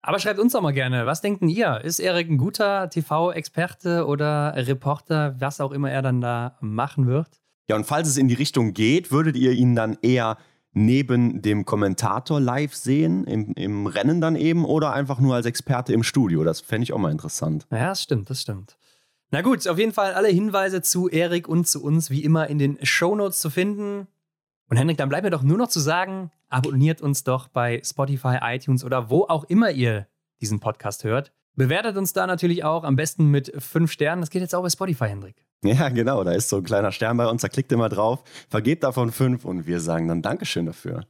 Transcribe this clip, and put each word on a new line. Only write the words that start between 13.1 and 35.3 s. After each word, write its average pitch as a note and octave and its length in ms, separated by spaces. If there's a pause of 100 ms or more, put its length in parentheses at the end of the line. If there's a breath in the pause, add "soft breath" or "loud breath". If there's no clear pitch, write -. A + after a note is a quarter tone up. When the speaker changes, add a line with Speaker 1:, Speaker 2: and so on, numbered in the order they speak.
Speaker 2:
im, G#2+ 280
im G2+ 340
Rennen B2 340
dann D#3+ 140
eben, E3 300
oder D3+ 280
einfach C3+ 260
nur C3 160
als A#2+ 100
Experte A#2+ 480
im A2+ 100
Studio? G2+ 400
Das D#2+ 180
fände A2+ 220
ich - 100
auch - 60
mal E2+ 120
interessant. D2+ 600
Speaker 1:
Ja, B2+ 180
das G3 140
stimmt, G#2 260
das C3 120
stimmt. G2+ 360 (540)
Na C#3+ 100
gut, G#3 260
auf E3 100
jeden A3 140
Fall G3 220
alle G3 160
Hinweise F#3+ 520
zu F3+ 280
Erik E3+ 400
und E3 180
zu - 160
uns D3+ 260
wie C3+ 140
immer D#3 240
in D3 120
den C#3+ 260
Shownotes F#3+ 540
zu E3 100
finden. G3+ 580 (640)
Und A#2 80
Hendrik, D3+ 200
dann C3+ 120
bleibt D3+ 140
mir G#3 80
doch D3 120
nur D3+ 140
noch A#3+ 100
zu F3 120
sagen, F3+ 520 (180)
abonniert C3+ 520
uns C#3+ 220
doch C3 260
bei A#2+ 340
Spotify, C3+ 580
iTunes B2+ 440
oder B2 240
wo D#3 140
auch D#3+ 220
immer G#3 260
ihr A#2 360 (340)
diesen G#2 180
Podcast - 440
hört. A#2+ 300 (220)
Bewertet F#3+ 420
uns G3 160
da F#3 140
natürlich F3 360
auch D#3+ 200
am C#3 120
besten D3+ 360
mit C#3+ 200 (100)
fünf E3 300
Sternen. E3 300
Das D#3+ 80
geht F#3 120
jetzt F3+ 140
auch F3+ 80
bei F3 60
Spotify, E3 380
Hendrik. G2 360 (200)